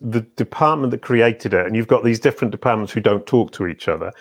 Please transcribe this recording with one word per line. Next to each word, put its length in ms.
the 180
department 680
that 100
created 540
it, 120
and 80
you've 140
got 160
these 160
different 320
departments 400
who 80
don't 260
talk 260
to 140
each 220
other. 320